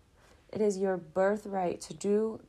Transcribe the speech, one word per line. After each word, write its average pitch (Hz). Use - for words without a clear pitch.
It 202
is 208
your 190
birthright 190
to -
do 214